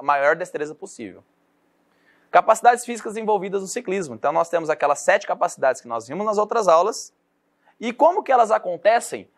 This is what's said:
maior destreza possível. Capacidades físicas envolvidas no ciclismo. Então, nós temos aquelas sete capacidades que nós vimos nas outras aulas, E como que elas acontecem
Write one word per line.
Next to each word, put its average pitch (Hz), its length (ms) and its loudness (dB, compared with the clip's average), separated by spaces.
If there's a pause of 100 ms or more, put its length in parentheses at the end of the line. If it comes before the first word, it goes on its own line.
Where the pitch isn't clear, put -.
maior 143 340 2
destreza 156 380 -8
possível. 107 500 -16 (1080)
Capacidades 233 540 4
físicas 226 320 -10
envolvidas 202 460 -2
no 185 60 -10
ciclismo. 185 460 -6
Então, 139 200 -2
nós 165 160 0
temos 165 180 -2
aquelas 147 300 0
sete 196 280 0
capacidades 139 540 -2
que - 80 -20
nós 117 180 -6
vimos 170 200 -6
nas 214 100 -2
outras 214 320 0
aulas, 170 420 2 (720)
E 240 100 -6
como 330 300 2
que 262 80 -10
elas 240 220 4
acontecem 185 840 -2